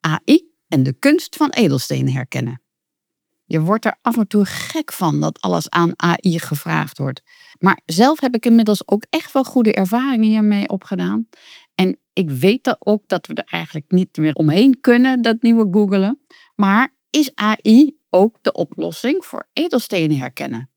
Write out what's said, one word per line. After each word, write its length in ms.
A 180
I 260
en 140
de 100
kunst 440
van 140
edelstenen 640
herkennen. 500
Je 160
wordt 240
er 180
af 140
en 100
toe 180
gek 480
van 280
dat 200
alles 300
aan 220
A 160
I 180
gevraagd 600
wordt. 240
Maar 280
zelf 340
heb 140
ik 120
inmiddels 420
ook 220
echt 220
wel 120
goede 280
ervaringen 560
hiermee 400
opgedaan. 600
En 240
ik 180
weet 340
dat 140
ook 280
dat 200
we 80
er 120
eigenlijk 440
niet 260
meer 180
omheen 460
kunnen, 420
dat 200
nieuwe 280
googelen. 500
Maar 420
is 200
A 220
I 340
ook 320
de 100
oplossing 720
voor 280
edelstenen 680
herkennen? 580